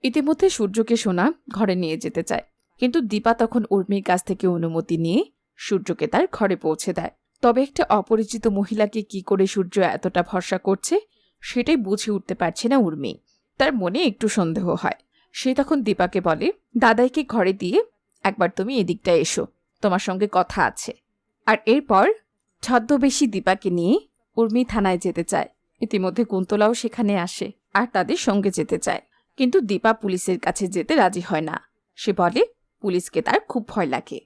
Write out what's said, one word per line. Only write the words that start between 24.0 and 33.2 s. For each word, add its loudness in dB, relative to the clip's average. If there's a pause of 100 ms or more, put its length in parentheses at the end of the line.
উর্মি 2
থানায় 0
যেতে -4
চায়। -2 (320)
ইতিমধ্যে -2
কুন্তলাও 0
সেখানে -2
আসে -6 (220)
আর 2
তাদের 0
সঙ্গে 0
যেতে -4
চায়, -4 (360)
কিন্তু 2
দীপা 0
পুলিশের -2
কাছে -4
যেতে -2
রাজি 2
হয় -2
না। -6 (340)
সে -4
বলে 2 (360)
পুলিশকে -2